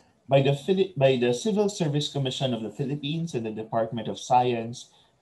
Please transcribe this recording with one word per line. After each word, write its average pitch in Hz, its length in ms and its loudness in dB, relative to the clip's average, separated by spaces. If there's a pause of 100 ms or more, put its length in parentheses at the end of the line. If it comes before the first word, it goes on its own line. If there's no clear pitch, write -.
(260)
by 139 140 6
the 143 160 4
Phili-, 190 400 0
by 135 240 4
the 123 140 4
Civil 202 340 2
Service 147 400 -2
Commission 131 460 -2
of 110 80 -6
the 104 100 -6
Philippines 147 640 -6
and 113 100 -4
the 107 80 -6
Department 110 560 -4
of 101 100 -8
Science 123 680 0 (340)